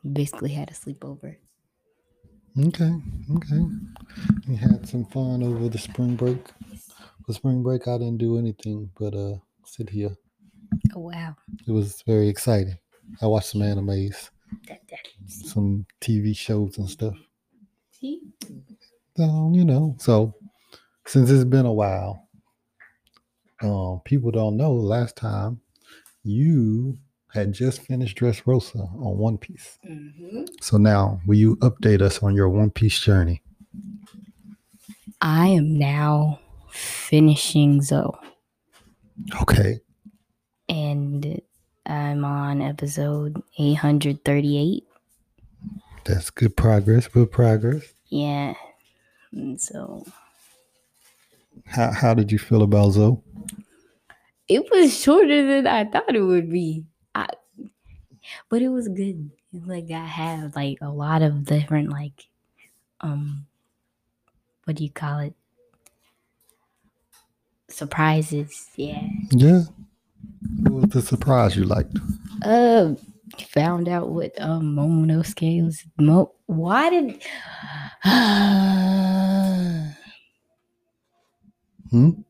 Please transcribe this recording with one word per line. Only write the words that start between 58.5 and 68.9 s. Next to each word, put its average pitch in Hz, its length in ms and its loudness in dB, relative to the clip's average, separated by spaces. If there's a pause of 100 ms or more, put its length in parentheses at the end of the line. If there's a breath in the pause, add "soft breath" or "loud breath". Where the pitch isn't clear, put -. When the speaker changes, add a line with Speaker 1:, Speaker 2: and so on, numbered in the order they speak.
Speaker 1:
it 254 80 0
was 247 180 -4
good. 185 440 -6 (220)
Like, 175 380 -12
I 165 140 -10
have, 160 500 -8
like, 139 260 -6
a 147 80 -10
lot 147 320 0
of 147 220 2
different, 147 460 0
like, 143 380 -12 (760 soft breath)
um, 143 460 -8 (1160)
what 156 140 -6
do 156 80 -6
you 139 60 -8
call 147 280 -6
it? 147 140 -6 (2250)
Surprises, 156 1080 -4
yeah. 147 300 -8 (240)